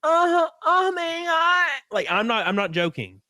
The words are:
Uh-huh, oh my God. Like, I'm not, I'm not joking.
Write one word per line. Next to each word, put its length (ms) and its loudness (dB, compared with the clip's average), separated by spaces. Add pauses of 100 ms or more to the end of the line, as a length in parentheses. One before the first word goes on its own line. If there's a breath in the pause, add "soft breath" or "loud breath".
Uh-huh, 460 2 (160)
oh 280 2
my 340 -4
God. 680 0
Like, 160 -2
I'm 160 0
not, 200 0
I'm 100 -2
not 160 -2
joking. 580 -4